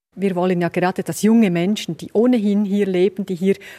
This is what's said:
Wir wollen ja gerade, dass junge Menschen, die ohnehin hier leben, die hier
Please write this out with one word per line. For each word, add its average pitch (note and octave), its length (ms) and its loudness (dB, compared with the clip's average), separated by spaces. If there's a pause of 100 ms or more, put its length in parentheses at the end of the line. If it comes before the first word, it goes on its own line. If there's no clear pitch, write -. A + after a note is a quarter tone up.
(180)
Wir F#3 200 -2
wollen F3+ 240 0
ja E3+ 80 0
gerade, F3+ 340 -2
dass - 200 -6
junge A3 280 4
Menschen, F3 460 -2
die - 160 -14
ohnehin G#3 500 2
hier G3+ 220 0
leben, F#3+ 400 0
die F#3 100 -6
hier F#3+ 220 0 (220)